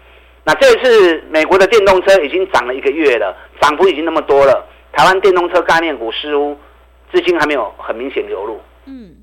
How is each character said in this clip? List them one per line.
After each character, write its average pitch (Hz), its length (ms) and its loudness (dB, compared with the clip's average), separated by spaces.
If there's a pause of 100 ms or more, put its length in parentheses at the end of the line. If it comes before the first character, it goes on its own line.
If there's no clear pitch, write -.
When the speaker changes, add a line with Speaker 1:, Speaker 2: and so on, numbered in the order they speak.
(420)
Speaker 1:
那 - 120 0
这 269 140 4 (140)
次 208 460 4
美 156 160 0
国 160 120 0
的 196 120 4
电 208 160 2
动 190 180 4
车 196 200 4
已 143 60 -4
经 180 220 -4
涨 123 160 -2
了 127 80 -6
一 139 60 -8
个 135 100 -2
月 143 280 0
了， 98 180 -4 (240)
涨 147 160 0
幅 180 120 2
已 165 60 0
经 151 100 -8
那 165 60 -4
么 160 120 -2
多 139 220 2
了， 127 220 0 (260)
台 147 120 2
湾 190 160 2
电 196 120 2
动 175 200 0
车 180 100 2
概 165 160 0
念 165 180 -4
股 113 140 -8
似 147 260 -6
乎 143 200 -4 (560)
资 180 80 2
金 175 180 -2
还 151 80 0
没 147 80 -2
有 110 240 -4
很 - 160 -10
明 127 160 -10
显 110 160 -6
流 101 180 -8
入。 107 160 -12 (260)
Speaker 2:
嗯。 247 360 -20